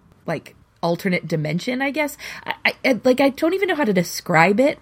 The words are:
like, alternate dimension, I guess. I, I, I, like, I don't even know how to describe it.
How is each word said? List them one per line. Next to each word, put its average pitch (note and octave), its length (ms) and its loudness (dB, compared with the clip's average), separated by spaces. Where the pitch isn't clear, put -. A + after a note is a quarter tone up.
like, - 300 -8
alternate F3 460 -2
dimension, E3+ 540 -2
I C#4 80 -2
guess. C#4+ 260 -4
I, - 100 -8
I, A3+ 100 0
I, B3 200 2
like, B3+ 160 4
I C#4 100 4
don't D#4+ 240 -2
even F#4+ 140 0
know F#4 60 2
how D4 100 0
to G#3+ 80 0
describe F3+ 680 2
it. C#4+ 220 2